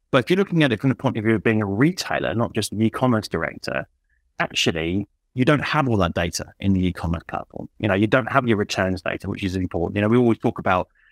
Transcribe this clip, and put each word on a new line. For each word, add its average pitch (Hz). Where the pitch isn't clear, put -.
But 127
if -
you're 180
looking 175
at 139
it 107
from 139
the 123
point 123
of 110
view 113
of 101
being 110
a 107
retailer, 98
not 110
just 107
an 101
e-commerce 113
director, -
actually, 87
you 127
don't 139
have 151
all 117
that 87
data -
in 98
the 92
e-commerce 85
platform. -
You -
know, 101
you 104
don't 117
have 131
your 110
returns 95
data, -
which 98
is 92
important. 92
You 101
know, 104
we 117
always 117
talk 117
about, 92